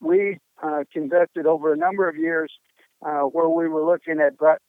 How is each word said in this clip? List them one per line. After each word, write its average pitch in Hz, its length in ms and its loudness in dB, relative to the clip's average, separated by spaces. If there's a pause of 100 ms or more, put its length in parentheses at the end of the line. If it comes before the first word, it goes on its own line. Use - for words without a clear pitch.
we, 196 380 0 (240)
uh, 151 300 -4
conducted 160 540 0
over 156 260 2
a 147 40 2
number 185 320 0
of 156 80 -8
years, 160 360 -4 (520)
uh, 151 180 -2
where 160 260 0
we 165 200 0
were 156 160 -2
looking 165 360 -2
at 139 180 2
va-, 156 200 4 (100)